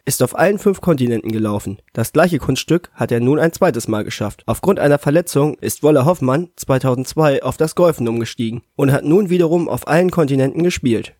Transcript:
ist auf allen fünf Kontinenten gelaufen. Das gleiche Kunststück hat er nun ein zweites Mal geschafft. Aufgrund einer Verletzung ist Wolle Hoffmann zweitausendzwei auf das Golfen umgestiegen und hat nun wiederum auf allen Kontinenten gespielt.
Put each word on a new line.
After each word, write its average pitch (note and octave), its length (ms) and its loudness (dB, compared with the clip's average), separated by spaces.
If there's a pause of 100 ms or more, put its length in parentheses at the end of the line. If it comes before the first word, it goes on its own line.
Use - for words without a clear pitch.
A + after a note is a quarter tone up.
ist - 160 0
auf - 160 -2
allen G3 200 2
fünf G3 220 0
Kontinenten A#2+ 500 0
gelaufen. G#2 480 -4 (140)
Das A#2 200 -4
gleiche E3+ 260 2
Kunststück D#3+ 560 -2
hat A#2 180 -4
er A#2 80 0
nun C3 180 2
ein D#3+ 140 0
zweites A#2+ 340 -2
Mal G#2+ 160 -2
geschafft. G2+ 440 -8
Aufgrund E3+ 320 0
einer C#3+ 200 4
Verletzung D3+ 600 0
ist - 240 -8
Wolle D3 240 4
Hoffmann D#3+ 500 0
zweitausendzwei C3 840 0
auf B2+ 160 -6
das D#3 160 0
Golfen D#3+ 340 0
umgestiegen A2+ 540 -6 (140)
und C#3 160 2
hat C#3+ 120 0
nun F3+ 240 2
wiederum E3+ 400 2
auf - 180 -6
allen F3 240 2
Kontinenten C#3 520 0
gespielt. B2+ 580 -2